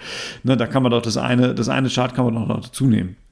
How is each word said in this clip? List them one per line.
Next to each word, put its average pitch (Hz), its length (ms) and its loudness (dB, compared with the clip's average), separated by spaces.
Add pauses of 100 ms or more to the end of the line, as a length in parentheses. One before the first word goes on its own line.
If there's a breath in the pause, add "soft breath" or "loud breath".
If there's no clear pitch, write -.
(420 loud breath)
Ne, 127 140 2
da 117 100 0
kann 131 160 0
man 123 80 4
doch 117 120 2
das 117 140 -4
eine, 123 380 2
das 123 140 -2
eine 131 200 0
Chart 123 260 -2
kann 127 100 0
man 113 100 0
doch 113 120 -4
noch 110 140 -2
dazu - 260 -2
nehmen. 101 300 2 (160)